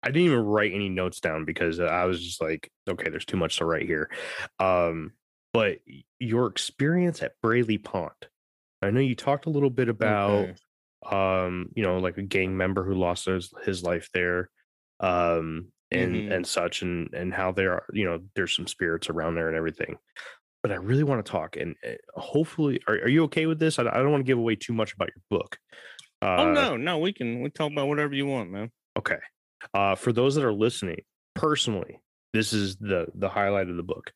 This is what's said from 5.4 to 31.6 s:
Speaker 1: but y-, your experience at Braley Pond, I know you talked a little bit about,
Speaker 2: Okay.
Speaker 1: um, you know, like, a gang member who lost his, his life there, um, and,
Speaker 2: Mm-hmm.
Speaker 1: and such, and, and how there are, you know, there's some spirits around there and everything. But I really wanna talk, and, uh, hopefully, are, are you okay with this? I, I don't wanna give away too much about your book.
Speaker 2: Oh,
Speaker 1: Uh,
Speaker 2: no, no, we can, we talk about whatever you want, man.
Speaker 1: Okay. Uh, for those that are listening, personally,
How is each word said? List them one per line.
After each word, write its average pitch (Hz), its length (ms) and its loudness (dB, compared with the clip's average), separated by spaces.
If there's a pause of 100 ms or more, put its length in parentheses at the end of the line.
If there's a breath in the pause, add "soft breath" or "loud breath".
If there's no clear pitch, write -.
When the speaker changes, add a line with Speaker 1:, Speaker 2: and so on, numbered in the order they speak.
Speaker 1:
but 104 340 2
y-, - 160 -20 (160)
your 120 280 2
experience 165 760 0
at - 180 -6
Braley 113 380 2
Pond, 90 320 -6 (720)
I 101 100 0
know 120 80 4
you 131 160 2
talked 143 300 0
a 165 40 -2
little 143 200 4
bit 123 200 0
about, 104 420 2
Speaker 2:
Okay. 95 240 2 (600)
Speaker 1:
um, 92 600 0
you 110 80 0
know, 92 160 2
like, 92 180 -2
a 98 60 -4
gang 95 340 0
member 95 260 0
who 95 120 0
lost 90 300 0
his, 92 280 -2 (100)
his 92 200 -2
life 87 300 -2
there, 90 360 0 (500)
um, 85 720 0 (180)
and, 92 260 0
Speaker 2:
Mm-hmm. 101 180 -2
Speaker 1:
and 90 120 -2
such, 87 360 -2
and, 87 320 -4
and 90 200 -4
how 92 180 -2
there 92 220 2
are, 87 200 -4
you 104 100 0
know, 85 160 -2 (160)
there's 92 200 -2
some - 120 -4
spirits 82 420 -2
around 80 260 -2
there 82 120 0
and 80 80 -2
everything. 80 420 -4 (640 loud breath)
But 101 120 0
I - 20 -2
really 110 280 2
wanna 135 200 2
talk, 80 320 -4
and, 80 200 -6 (120)
uh, 60 60 -8 (220)
hopefully, 151 720 0
are, - 80 4
are - 120 0
you 151 180 6
okay 160 200 0
with 160 140 0
this? 160 200 2
I, 127 40 4
I 117 160 2
don't 139 120 4
wanna 139 120 2
give 127 140 4
away 117 180 2
too 113 180 -6
much 113 200 0
about 92 220 -2
your - 140 -20
book. - 280 -2 (640 loud breath)
Speaker 2:
Oh, 285 280 4
Speaker 1:
Uh, - 20 4
Speaker 2:
no, 262 260 2
no, 156 220 -2
we 185 140 0
can, 120 280 -4
we 139 80 -4
talk 147 220 -2
about 143 160 -2
whatever 147 260 0
you 139 120 0
want, 127 240 -2
man. 104 220 -8 (260)
Speaker 1:
Okay. - 220 -2 (540 loud breath)
Uh, 98 220 4
for - 160 0
those 127 240 4
that 151 80 2
are 117 100 2
listening, 101 500 0 (320)
personally, 123 640 -2 (340)